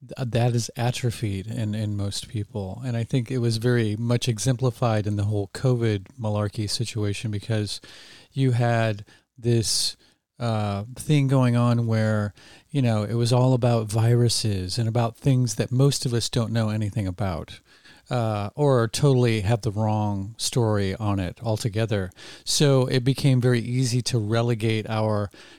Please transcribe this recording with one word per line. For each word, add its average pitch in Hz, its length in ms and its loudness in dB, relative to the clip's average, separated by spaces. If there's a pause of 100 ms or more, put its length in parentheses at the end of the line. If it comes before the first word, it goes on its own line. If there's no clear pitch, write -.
th-, 123 280 -8
that 120 240 2
is 117 220 0
atrophied 113 720 -2
in, 110 260 -4
in 104 220 -4
most 101 320 -6
people. 101 580 -8
And 120 120 -4
I 117 80 -2
think 127 260 -2
it 131 60 -2
was 117 200 0
very 113 380 2
much 120 320 0
exemplified 117 800 0
in 104 80 0
the 101 80 0
whole 101 300 -2
covid 117 540 0 (120)
malarkey 104 500 -2
situation, 107 600 -4
because 104 480 -4 (540)
you 135 180 2
had 113 540 0 (320)
this, 117 580 0 (420)
uh, 104 460 -2 (120)
thing 143 340 0
going 127 260 4
on 120 320 2
where, 107 460 0 (380)
you 143 100 0
know, 113 220 2
it 107 100 -4
was 117 180 2
all 127 220 4
about 120 340 2
viruses 110 920 2
and 113 120 0
about 117 260 -2
things 127 400 2
that - 160 -2
most 135 340 2
of 123 80 -2
us 117 140 -2
don't 113 240 -2
know 113 180 0
anything 107 380 -2
about, 90 520 -6 (500)
uh, 107 460 -2
or 135 320 2
totally 123 540 2
have 104 200 0
the 110 100 -2
wrong 107 640 -2
story 104 580 0
on 104 240 -2
it 87 240 -4
altogether. 107 640 -2 (340)
So 135 440 2
it 131 160 0
became 131 360 2
very 123 220 2
easy 120 400 -2
to 123 160 -2
relegate 110 720 0
our 107 400 0 (300)